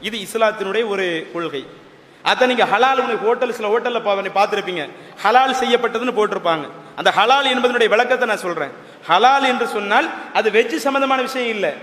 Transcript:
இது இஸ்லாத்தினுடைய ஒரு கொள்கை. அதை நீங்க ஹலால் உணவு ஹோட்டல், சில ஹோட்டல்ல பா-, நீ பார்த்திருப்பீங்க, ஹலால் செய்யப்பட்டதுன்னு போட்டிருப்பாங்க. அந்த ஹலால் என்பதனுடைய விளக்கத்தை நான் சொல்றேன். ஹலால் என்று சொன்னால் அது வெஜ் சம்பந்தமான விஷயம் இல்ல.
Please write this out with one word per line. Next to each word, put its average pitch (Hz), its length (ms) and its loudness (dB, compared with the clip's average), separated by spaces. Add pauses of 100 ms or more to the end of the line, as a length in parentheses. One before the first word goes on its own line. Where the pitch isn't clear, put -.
இது 214 100 -6 (100)
இஸ்லாத்தினுடைய 214 640 0
ஒரு 190 140 -2 (260)
கொள்கை. 160 280 -6 (640)
அதை 214 260 2
நீங்க 226 200 2
ஹலால் 254 320 2
உணவு 240 220 -2
ஹோட்டல், 240 320 0
சில 214 160 -6
ஹோட்டல்ல 233 320 -2
பா-, 202 100 0 (120)
நீ 185 100 -6
பார்த்திருப்பீங்க, 190 480 0 (380)
ஹலால் 247 380 4
செய்யப்பட்டதுன்னு 240 580 0
போட்டிருப்பாங்க. 175 460 0 (320)
அந்த 175 200 2
ஹலால் 262 360 4
என்பதனுடைய 240 420 2
விளக்கத்தை 247 360 2
நான் 202 140 -2
சொல்றேன். 156 280 -6 (360)
ஹலால் 254 420 4
என்று 240 240 -2
சொன்னால் 214 340 0 (300)
அது 214 180 2
வெஜ் 247 200 2 (100)
சம்பந்தமான 269 400 0
விஷயம் 240 300 -4
இல்ல. 190 100 -2 (160)